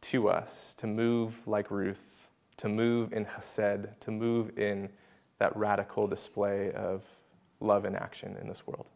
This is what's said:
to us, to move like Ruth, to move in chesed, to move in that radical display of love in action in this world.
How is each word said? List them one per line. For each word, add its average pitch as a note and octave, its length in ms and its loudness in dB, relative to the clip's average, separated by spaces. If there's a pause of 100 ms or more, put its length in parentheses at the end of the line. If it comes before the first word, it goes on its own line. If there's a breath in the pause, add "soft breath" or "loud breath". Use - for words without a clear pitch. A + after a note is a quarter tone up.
to A2 280 2
us, - 460 -2
to - 120 -6
move A#2 600 0
like G#2 240 0
Ruth, G2 560 -4 (300)
to A2 120 -2
move A#2 420 2
in G#2+ 140 -2
chesed, G#2 640 -2 (100)
to - 120 -8
move A2+ 480 0
in G2+ 280 0 (520 soft breath)
that - 180 2
radical G#2 500 2
display G2+ 680 0
of G2 300 -4 (560)
love G#2 260 4
in G2 100 -2
action - 440 -8
in - 80 -10
this - 200 -10
world. - 180 -8 (100)